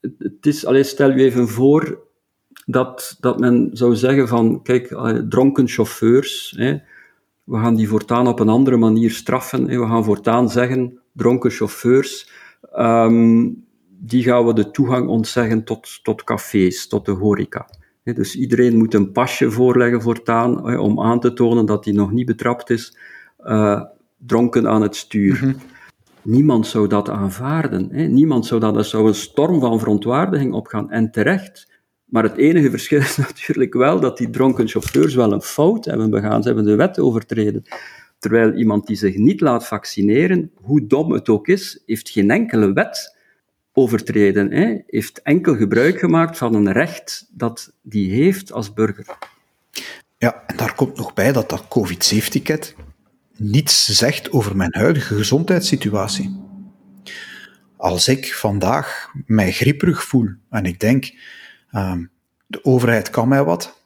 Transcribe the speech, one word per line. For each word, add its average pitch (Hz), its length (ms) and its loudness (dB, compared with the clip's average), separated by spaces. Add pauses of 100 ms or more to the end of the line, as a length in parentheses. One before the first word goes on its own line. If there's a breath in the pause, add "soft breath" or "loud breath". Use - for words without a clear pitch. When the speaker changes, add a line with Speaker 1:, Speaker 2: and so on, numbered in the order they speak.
Speaker 1:
het, - 160 -10
het - 280 -10
is, 147 200 0
allee, 135 180 4
stel 135 280 2
u 131 100 2
even 123 260 2
voor 139 580 0 (600)
dat, - 540 -4
dat 123 200 -2
men 120 320 2
zou 120 240 2
zeggen 127 320 2
van, 113 360 0
kijk, 123 280 -2
eh, 113 240 -4
dronken 123 520 2
chauffeurs, - 880 0
hè, 135 200 -2 (680 soft breath)
we - 140 -8
gaan 113 180 2
die 110 120 0
voortaan 120 400 0
op 120 120 0
een 107 100 4
andere 127 280 4
manier 113 340 2
straffen, 127 580 -4
hè, 123 100 -2
we 117 60 0
gaan 113 180 0
voortaan 113 460 0
zeggen, 123 500 -2 (140)
dronken 123 380 0
chauffeurs, - 800 -2 (400 loud breath)
ehm, 117 760 4 (400)
die 117 340 -2
gaan 123 220 4
we 117 80 2
de 104 180 0
toegang 127 360 0
ontzeggen 113 560 0
tot, - 400 -10
tot 107 200 -4
cafés, 98 640 -2
tot 104 180 -4
de 101 60 -2
horeca. 98 580 -2 (340 soft breath)
Hè, 120 100 -8
dus - 220 -6
iedereen 120 420 2
moet 113 160 2
een 101 180 0
pasje 127 400 -2
voorleggen 123 500 2
voortaan, 117 680 -2
hè, 123 80 -2
om 104 240 0
aan 117 180 2
te 123 140 0
tonen 117 320 2
dat 104 200 -2
hij 104 80 -2
nog 101 180 0
niet 120 140 -2
betrapt 120 440 -4
is, - 280 -4 (400 loud breath)
eh, 107 440 0 (360)
dronken 117 500 0
aan 107 140 2
het 104 140 -2
stuur. - 380 0
Speaker 2:
Mhm. 135 200 -2 (760 loud breath)
Speaker 1:
Niemand 123 400 2
zou 104 200 0
dat 101 220 0
aanvaarden, 104 840 -4
hè. 160 160 -2
Niemand 147 380 4
zou 117 140 -2
dat, 107 160 2
er 107 100 0
zou 110 220 2
een 104 80 4
storm 160 440 0
van 117 200 2
verontwaardiging 127 720 0
opgaan, 107 380 -8
en 113 200 -2
terecht. - 600 -2 (340)
Maar 113 180 0
het 107 140 0
enige 147 320 4
verschil 143 300 0
is - 240 -2
<laughs> - 40 -2
natuurlijk - 460 -4
wel 143 260 2
dat 131 180 -2
die 117 120 -4
dronken 131 380 0
chauffeurs 143 480 0
wel 113 160 4
een 101 100 -2
fout 208 440 0
hebben 107 240 -2
begaan. 107 320 0
Ze 110 60 -2
hebben 110 180 2
de 104 100 4
wet 180 240 0
overtreden. 110 640 0 (560 loud breath)
Terwijl 110 340 2
iemand 104 340 0
die 107 80 -2
zich 95 200 0
niet 113 260 2
laat 120 260 0
vaccineren, 156 880 0
hoe 131 320 -2
dom 151 240 0
het - 180 -2
ook 104 180 2
is, - 380 -2
heeft - 240 -8
geen 101 220 2
enkele 127 420 2
wet - 420 -4 (580)
overtreden, 104 800 2
hè. 208 360 0
Heeft - 340 -8
enkel 160 340 2
gebruik 113 440 0
gemaakt 165 380 0
van 117 160 -2
een 104 180 2
recht - 600 -4
dat - 500 -8
die 101 300 -4
heeft 180 400 0
als 104 220 -10
burger. 107 320 -4 (1120 loud breath)
Speaker 2:
Ja, - 300 -2
en - 100 -12
daar - 180 -4
komt - 220 -2
nog - 160 -12
bij 107 180 0
dat 120 180 -2
dat - 180 -8
covid-safe-ticket 110 1080 -2 (640)
niets 107 480 0
zegt 117 460 -2
over 104 240 -2
mijn 87 200 -2
huidige 123 400 0
gezondheidssituatie. 107 1200 -2 (1400 loud breath)
Als 85 300 -2
ik 131 260 -2
vandaag 107 760 -4 (140)
mij 104 260 2
grieperig 143 520 0
voel 113 260 0 (200)
en 104 160 -4
ik 90 140 -6
denk, 123 340 0 (580 loud breath)
ehm, 90 340 -4 (420)
de - 160 -14
overheid 120 460 2
kan 117 180 -2
mij 139 160 2
wat - 420 -4